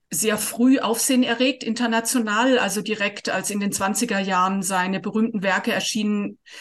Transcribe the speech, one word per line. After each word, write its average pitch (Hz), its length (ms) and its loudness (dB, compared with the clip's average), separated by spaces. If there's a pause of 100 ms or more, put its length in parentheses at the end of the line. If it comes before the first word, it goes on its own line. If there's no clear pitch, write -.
(100)
sehr 208 280 0
früh 254 400 4
Aufsehen 247 440 2
erregt 254 400 0
international, 226 960 0
also 196 220 -2
direkt 208 480 -4
als 190 220 -2
in 202 100 -2
den 196 120 -2
zwanziger 202 460 -2
Jahren 190 440 0
seine 185 380 0
berühmten 220 420 0
Werke 202 280 0
erschienen 202 680 -2 (220)